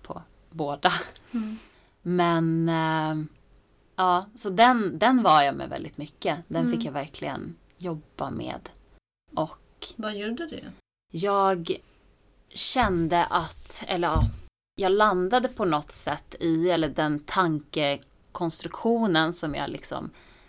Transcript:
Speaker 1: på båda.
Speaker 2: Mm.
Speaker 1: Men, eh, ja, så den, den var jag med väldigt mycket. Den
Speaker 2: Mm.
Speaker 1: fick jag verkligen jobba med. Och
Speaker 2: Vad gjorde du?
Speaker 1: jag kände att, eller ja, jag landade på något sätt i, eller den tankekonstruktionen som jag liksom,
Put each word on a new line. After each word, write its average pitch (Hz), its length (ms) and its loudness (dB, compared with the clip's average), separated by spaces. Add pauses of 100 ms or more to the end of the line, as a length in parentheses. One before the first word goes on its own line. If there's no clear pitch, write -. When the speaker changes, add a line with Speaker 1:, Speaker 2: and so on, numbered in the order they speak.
Speaker 1:
på - 200 -14 (280)
båda. 156 420 -2 (400)
Speaker 2:
Mm. 220 260 -6 (440)
Speaker 1:
Men, 165 680 2
eh, 160 460 0 (800)
ja, 185 300 2 (100)
så 208 140 -6
den, 214 500 4
den 240 240 4
var 156 180 8
jag 139 140 4
med 135 140 -8
väldigt 143 280 -10
mycket. - 400 -4 (100)
Den 165 180 -2
Speaker 2:
Mm. 240 120 0
Speaker 1:
fick - 80 -4
jag 143 60 -8
verkligen 147 640 -8 (220)
jobba 156 520 -8
med. - 400 -10 (680)
Och - 240 -4 (360)
Speaker 2:
Vad 208 220 -6
gjorde 233 300 -6
du? - 140 -12 (500)
Speaker 1:
jag 190 640 2 (760)
kände 175 760 2
att, - 600 -4
eller 175 200 0
ja, 156 140 2 (540)
jag 190 160 0
landade 208 560 2
på 226 180 -4
något 151 260 0
sätt - 480 -6
i, 165 300 2
eller 160 200 2
den 151 300 0
tankekonstruktionen 160 2250 -2
som 147 220 -6
jag 143 140 -4
liksom, - 400 -8 (400)